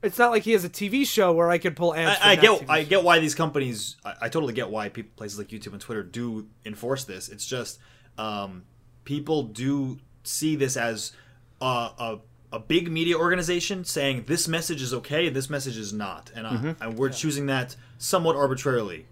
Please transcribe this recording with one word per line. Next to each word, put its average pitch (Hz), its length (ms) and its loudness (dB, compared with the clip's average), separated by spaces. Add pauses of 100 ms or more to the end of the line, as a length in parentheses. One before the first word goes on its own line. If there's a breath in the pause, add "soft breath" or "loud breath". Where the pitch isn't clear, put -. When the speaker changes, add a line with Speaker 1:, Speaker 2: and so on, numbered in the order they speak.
Speaker 1:
It's 208 160 -2
not 240 120 8
like 220 120 2
he 220 80 2
has 196 140 4
a 175 40 -4
T 202 200 -4
V 269 160 2
show 190 260 4
where 170 180 6
I 175 80 4
could 170 200 -2
pull 170 180 2
ads 170 260 2
Speaker 2:
I, 202 100 8
I 196 40 10
Speaker 1:
from - 0 -
that - 60 4
Speaker 2:
get, 208 180 8
Speaker 1:
T 139 60 -10
V 139 60 0
Speaker 2:
I 156 120 4
Speaker 1:
show. 147 60 -8
Speaker 2:
get 185 140 6
why 170 160 8
these 151 160 0
companies, 139 680 -2
I, 98 100 -10 (100)
I 113 60 -2
totally 143 220 -2
get 113 180 -2
why 104 200 -4
peop-, 107 260 -14
places 104 220 -10
like 104 100 -10
YouTube 107 240 -14
and 101 80 -14
Twitter 107 240 -6
do 110 440 -8 (180)
enforce 120 400 -4
this. 95 240 -12
It's 104 160 -12
just, 120 340 -8 (380 soft breath)
um, 101 460 -6 (420)
people 143 380 -2
do 131 560 -4 (240)
see 156 340 -2
this 135 180 0
as 117 380 -4 (480 soft breath)
a, 131 40 -2
a, 120 540 -4 (320)
a 113 80 -6
big 165 320 0
media 165 260 2
organization 175 680 0
saying 139 420 -2
this 165 220 0
message 160 320 -2
is 123 120 -4
okay 147 340 -2
and 139 60 -2
this 131 160 -4
message 135 280 -6
is 104 160 -8
not, 95 420 -8
and, 113 100 -10
I, 110 60 -6
Speaker 3:
Mm-hmm. 127 320 -4
Speaker 2:
and 113 140 -6
we're 135 100 0
Speaker 1:
Yeah. 131 60 -2
Speaker 2:
choosing 143 320 -2
that 131 320 -2 (200 soft breath)
somewhat 165 380 2
arbitrarily. 127 760 0